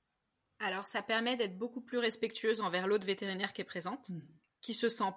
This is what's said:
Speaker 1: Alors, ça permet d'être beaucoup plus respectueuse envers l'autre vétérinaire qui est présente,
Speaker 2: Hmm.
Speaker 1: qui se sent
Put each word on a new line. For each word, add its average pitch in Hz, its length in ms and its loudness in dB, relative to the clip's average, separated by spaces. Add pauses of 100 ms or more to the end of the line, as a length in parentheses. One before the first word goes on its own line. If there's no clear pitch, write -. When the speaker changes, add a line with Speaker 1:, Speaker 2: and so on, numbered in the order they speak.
(600)
Speaker 1:
Alors, 196 260 -2
ça 214 160 2
permet 226 360 2
d'être 196 200 0
beaucoup 233 240 -6
plus - 160 -6
respectueuse 226 640 0
envers 185 260 0
l'autre 202 180 2
vétérinaire 196 480 -2
qui - 80 -6
est 180 40 -4
présente, 185 440 -6
Speaker 2:
Hmm. 175 100 -6 (420)
Speaker 1:
qui 233 120 -6
se 233 160 4
sent 202 280 4